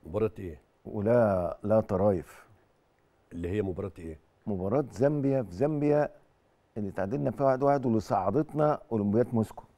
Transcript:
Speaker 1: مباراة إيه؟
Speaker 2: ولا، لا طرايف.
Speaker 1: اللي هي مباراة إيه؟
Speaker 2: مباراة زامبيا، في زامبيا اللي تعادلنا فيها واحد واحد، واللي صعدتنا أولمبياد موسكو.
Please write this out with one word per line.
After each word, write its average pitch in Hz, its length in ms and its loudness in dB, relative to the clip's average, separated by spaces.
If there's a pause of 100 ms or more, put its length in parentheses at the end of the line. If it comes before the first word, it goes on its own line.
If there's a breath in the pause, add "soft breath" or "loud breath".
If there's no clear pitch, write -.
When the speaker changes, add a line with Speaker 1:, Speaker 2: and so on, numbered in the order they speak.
Speaker 1:
مباراة 104 320 -2
إيه؟ 85 220 -10 (240)
Speaker 2:
ولا، 101 760 2
لا 107 180 4
طرايف. 98 640 0 (880)
Speaker 1:
اللي 85 180 -8
هي 104 120 -2
مباراة 95 360 -6
إيه؟ 80 200 -12 (280)
Speaker 2:
مباراة 101 460 -2
زامبيا، 139 500 0
في 90 120 -10
زامبيا 147 560 0 (680)
اللي 104 140 -4
تعادلنا 120 400 -2
فيها 139 160 0
واحد 131 160 2
واحد، 139 240 2
واللي 113 140 2
صعدتنا 135 800 0 (120)
أولمبياد 110 420 2
موسكو. 110 300 -2 (140)